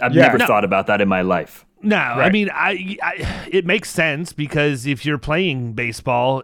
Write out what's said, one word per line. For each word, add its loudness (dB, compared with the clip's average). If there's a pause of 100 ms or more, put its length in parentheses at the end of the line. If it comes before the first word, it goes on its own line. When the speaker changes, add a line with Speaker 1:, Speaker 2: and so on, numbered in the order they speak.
Speaker 1:
I've 0
Speaker 2:
Yeah. 6
Speaker 1:
never 6
Speaker 2:
No. 2
Speaker 1:
thought 2
about 0
that 2
in 2
my 2
life. -4 (160)
Speaker 3:
No, 2
I -2
Speaker 2:
Right. 4
Speaker 3:
mean, 2
I, -4
I, -6
it 2
makes -2
sense -2
because 0
if -2
you're -2
playing -2
baseball 0